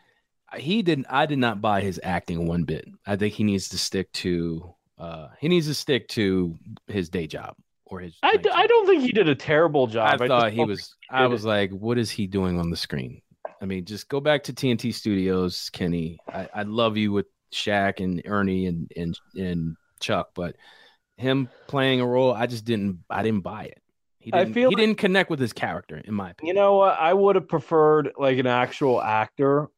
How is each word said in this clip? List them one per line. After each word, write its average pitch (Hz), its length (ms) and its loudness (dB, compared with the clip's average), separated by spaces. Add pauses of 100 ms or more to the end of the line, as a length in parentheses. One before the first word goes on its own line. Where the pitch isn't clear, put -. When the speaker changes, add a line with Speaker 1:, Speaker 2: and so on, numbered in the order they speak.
(560)
Speaker 1:
he 190 260 -2
didn't, 156 280 0
I 143 160 2
did 147 120 -2
not 113 220 0
buy 104 200 2
his 92 240 -4
acting 87 420 -4
one 85 180 0
bit. - 240 -6 (180)
I 101 100 -2
think 104 180 -2
he - 100 -2
needs 98 260 0
to 95 80 -8
stick - 360 -4
to, 85 600 -2 (240)
uh, 80 300 -14 (120)
he 147 80 -2
needs 175 180 4
to 151 80 -4
stick - 340 -2
to 92 480 0 (300)
his 95 220 -4
day 87 180 -6
job - 300 -12 (280)
or - 160 -14
his 180 220 -16
Speaker 2:
I 370 120 2
Speaker 1:
night - 100 0
Speaker 2:
d-, 403 60 4
I 349 120 2
Speaker 1:
job. - 60 2
Speaker 2:
don't 453 180 6
think 349 160 6
he 254 100 0
did 190 160 4
a 139 60 4
terrible 151 540 2
job. 135 320 2
Speaker 1:
I 123 40 0
Speaker 2:
I 127 40 0
Speaker 1:
thought 123 180 4
Speaker 2:
just 107 60 -2
Speaker 1:
he 110 60 -6
Speaker 2:
don't 113 100 2
Speaker 1:
was, 98 120 -4
Speaker 2:
think - 80 -16 (220)
he 127 60 -4
Speaker 1:
I 131 60 4
Speaker 2:
did 127 100 4
Speaker 1:
was 107 120 -4
Speaker 2:
it. 110 40 -2
Speaker 1:
like, 101 240 2
"What 113 260 -2
is 113 140 -2
he 104 160 -4
doing 92 320 0
on 85 100 -2
the 85 60 -4
screen?" - 460 -8 (380)
I 202 60 -14
mean, 92 180 -6
just 98 240 -12
go 139 120 -4
back 147 240 0
to 135 80 -10
T 127 180 0
N 117 60 2
T 113 160 -4
Studios, 92 760 -2
Kenny. 87 480 -4 (100)
I, 95 260 -10
I 104 80 -6
love 110 340 0
you 107 160 2
with 101 140 0 (260)
Shaq 98 500 0
and 92 220 -2
Ernie 95 420 0
and, 85 300 -4
and, 85 220 -6 (180)
and 87 400 -4 (220)
Chuck, 95 360 -4
but 87 200 -8 (640)
him 131 320 -2 (180)
playing 131 340 0
a 123 60 0
role, 127 260 2
I 117 140 -2
just 117 180 -6
didn't, 101 360 -2 (100)
I 101 140 -4
didn't 110 180 0
buy 95 220 -10
it. - 180 -20 (400)
He - 120 -12
Speaker 2:
I 170 100 4
Speaker 1:
didn't, 220 100 -6
Speaker 2:
feel 247 140 4
Speaker 1:
he 214 80 4
Speaker 2:
like 220 80 4
Speaker 1:
didn't 214 140 2
connect 190 320 2
with 147 100 -2
his 117 140 -2
character, 87 500 -6
in 107 100 -10
my 98 160 -6
opinion. 160 240 -6
Speaker 2:
You 202 80 4
know 202 140 6
what? 196 240 4
I 160 140 4
would 196 220 6
have 180 120 -2
preferred, 151 680 4
like, 135 200 2
an 127 80 2
actual 123 540 2
actor 139 760 0